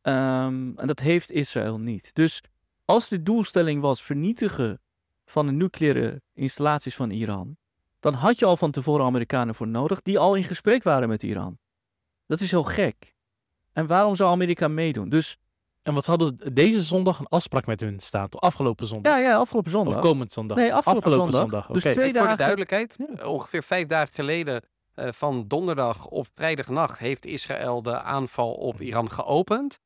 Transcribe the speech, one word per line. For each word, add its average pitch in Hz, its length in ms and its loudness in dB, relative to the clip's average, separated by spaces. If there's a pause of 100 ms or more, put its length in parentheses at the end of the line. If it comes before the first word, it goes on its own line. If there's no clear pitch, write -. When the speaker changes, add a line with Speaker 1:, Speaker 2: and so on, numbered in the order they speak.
Speaker 1:
Ehm, 131 720 0
en - 120 -6
dat 143 120 -2
heeft 165 320 0
Israël 110 480 -2
niet. 110 340 -8
Dus 160 300 2 (420)
als 226 240 4
de 180 140 -4
doelstelling 170 580 2
was 139 220 0
vernietigen 147 800 -2 (440)
van 151 200 0
de 143 60 0
nucleaire 139 720 0 (120)
installaties 139 600 -2
van 120 140 -4
Iran, 104 480 -6 (420)
dan 147 140 2
had 180 260 2
je 233 60 4
al 175 120 6
van 151 140 0
tevoren 143 340 2
Amerikanen 120 500 0
voor 113 120 -6
nodig 139 340 -2
die 196 180 0
al 190 160 6
in 190 80 0
gesprek 208 400 0
waren 131 260 2
met 107 140 -4
Iran. 95 340 -6 (680)
Dat 160 140 -2
is 185 120 -4
heel 170 120 2
gek. - 520 -2 (640)
En 160 80 -2
waarom 196 280 4
zou 180 160 4
Amerika 175 360 0
meedoen? 151 420 -2
Dus 151 280 0 (440)
Speaker 2:
En 151 120 -2
wat 143 100 0
ze - 60 -4
hadden 151 440 0
deze 190 280 6
zondag 180 380 0
een 143 80 -10
afspraak - 380 0
met 110 140 -2
hun 101 200 -6
staan, 98 300 -4
toch? - 120 -8
Afgelopen 127 460 0
zondag? 110 260 2
Speaker 1:
Ja, 262 60 4
ja, 247 160 4
afgelopen 220 360 0
zondag. 175 240 0
Speaker 2:
Of 123 60 0
komend 139 300 2
zondag? 110 260 -4
Speaker 1:
Nee, 240 160 2
afgelopen 247 300 2
Speaker 2:
Afgelopen 151 300 4
Speaker 1:
zondag. 131 160 2 (160)
Speaker 2:
zondag, - 100 -20
Speaker 1:
Dus 180 100 0
Speaker 2:
oké. 139 80 4
Speaker 1:
twee 262 120 4
Speaker 3:
En 269 60 2
voor 240 100 2
de 202 60 6
Speaker 1:
dagen 220 100 2
Speaker 3:
duidelijkheid, 202 600 -2 (180)
Speaker 1:
Ja. - 120 -10
Speaker 3:
ongeveer - 360 -6
vijf 175 240 -2
dagen 156 260 0
geleden, 147 480 -4 (320)
eh, 127 180 -8
van 127 360 -4
donderdag 139 600 -2
op - 260 -8
vrijdagnacht 139 680 -4
heeft 123 260 -6
Israël 131 580 -6
de 120 180 -4
aanval 127 520 -4
op - 280 -6
Iran 113 300 -4
geopend. 214 760 -2